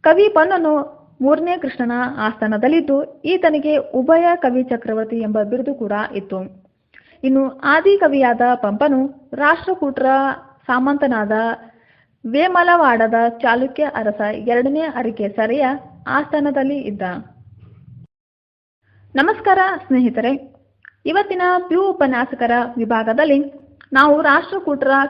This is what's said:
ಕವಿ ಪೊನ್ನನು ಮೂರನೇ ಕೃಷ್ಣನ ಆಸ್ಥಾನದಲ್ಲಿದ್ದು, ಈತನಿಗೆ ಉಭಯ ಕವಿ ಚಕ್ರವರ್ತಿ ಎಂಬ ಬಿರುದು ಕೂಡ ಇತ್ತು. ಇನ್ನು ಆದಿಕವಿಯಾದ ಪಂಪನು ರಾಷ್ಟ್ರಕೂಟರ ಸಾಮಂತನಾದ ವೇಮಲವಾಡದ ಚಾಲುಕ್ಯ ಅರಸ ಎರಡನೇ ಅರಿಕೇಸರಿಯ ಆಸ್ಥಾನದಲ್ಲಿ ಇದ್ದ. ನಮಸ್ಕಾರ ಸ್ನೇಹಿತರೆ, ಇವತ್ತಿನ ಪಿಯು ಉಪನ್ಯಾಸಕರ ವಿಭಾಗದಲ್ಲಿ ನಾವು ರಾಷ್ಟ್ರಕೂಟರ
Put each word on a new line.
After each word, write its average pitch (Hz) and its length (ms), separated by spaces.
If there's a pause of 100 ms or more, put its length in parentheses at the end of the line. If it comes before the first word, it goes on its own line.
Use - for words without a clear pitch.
ಕವಿ 339 260
ಪೊನ್ನನು 339 440 (480)
ಮೂರನೇ 311 360
ಕೃಷ್ಣನ 254 380 (220)
ಆಸ್ಥಾನದಲ್ಲಿದ್ದು, 220 800 (240)
ಈತನಿಗೆ 302 520 (260)
ಉಭಯ 330 360
ಕವಿ 254 280
ಚಕ್ರವರ್ತಿ 226 560
ಎಂಬ 214 240
ಬಿರುದು 254 300
ಕೂಡ 214 200 (220)
ಇತ್ತು. 196 240 (840)
ಇನ್ನು 269 200 (200)
ಆದಿಕವಿಯಾದ 285 800 (140)
ಪಂಪನು 247 440 (340)
ರಾಷ್ಟ್ರಕೂಟರ 294 720 (600)
ಸಾಮಂತನಾದ 254 640 (920)
ವೇಮಲವಾಡದ 294 920 (200)
ಚಾಲುಕ್ಯ 262 580
ಅರಸ 208 260 (260)
ಎರಡನೇ 269 380 (100)
ಅರಿಕೇಸರಿಯ 226 720 (420)
ಆಸ್ಥಾನದಲ್ಲಿ 285 720
ಇದ್ದ. 202 200 (2250)
ನಮಸ್ಕಾರ 381 440 (280)
ಸ್ನೇಹಿತರೆ, 247 440 (760)
ಇವತ್ತಿನ 370 380 (240)
ಪಿಯು 359 220
ಉಪನ್ಯಾಸಕರ 262 640 (260)
ವಿಭಾಗದಲ್ಲಿ 233 640 (540)
ನಾವು 285 280
ರಾಷ್ಟ್ರಕೂಟರ 294 680 (180)